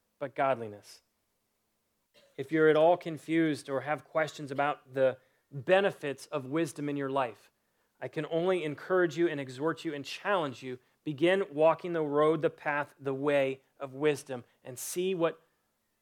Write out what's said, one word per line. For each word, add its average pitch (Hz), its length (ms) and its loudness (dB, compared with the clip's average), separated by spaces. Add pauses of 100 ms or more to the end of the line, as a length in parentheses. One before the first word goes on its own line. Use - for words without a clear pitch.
(180)
but 135 160 -8
godliness?" 117 720 -2 (1300)
If 139 140 -8
you're 156 180 6
at 151 60 8
all 160 220 6
confused 160 760 -2
or 131 120 -2
have 139 200 -4
questions 151 480 -4
about 139 420 -2
the 131 240 2 (360)
benefits 151 760 0
of 139 200 -6
wisdom 147 420 -4
in 143 80 -4
your 139 120 -4
life, 131 440 -4 (480)
I 127 80 -8
can 151 180 -6
only 170 380 0
encourage 156 520 0
you 170 120 2
and 151 100 -2
exhort 139 460 -4
you 160 100 -6
and 143 100 -10
challenge 170 560 -2
you. 127 200 -10 (240)
Begin 170 500 2
walking 156 380 4
the 160 100 0
road, 151 400 2
the 156 80 2
path, 147 480 -4
the 135 160 -4
way 135 480 0 (160)
of 135 160 -10
wisdom, 135 500 -2 (200)
and 127 120 -14
see 185 380 -4
what 165 260 -2 (600)